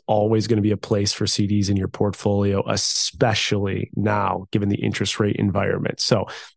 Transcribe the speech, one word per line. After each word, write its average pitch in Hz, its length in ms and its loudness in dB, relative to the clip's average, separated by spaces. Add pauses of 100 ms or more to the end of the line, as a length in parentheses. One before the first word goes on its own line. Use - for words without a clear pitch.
always 107 400 2
gonna 110 140 2
be 104 100 2
a 104 60 0
place 101 360 0
for 107 140 -4
C - 180 0
Ds 101 240 2
in 101 80 2
your 95 120 -2
portfolio, 101 800 0
especially 101 1300 0
now, 98 540 0
given 101 200 0
the 101 120 0
interest 107 380 -2
rate 104 160 2
environment. 98 640 0
So 104 260 2 (320)